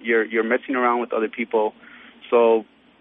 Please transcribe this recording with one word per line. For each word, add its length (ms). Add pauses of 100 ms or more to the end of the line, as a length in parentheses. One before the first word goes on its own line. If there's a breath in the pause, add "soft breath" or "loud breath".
you're, 240
you're 200
messing 320
around 240
with 120
other 160
people." 460 (560 loud breath)
So 340 (360)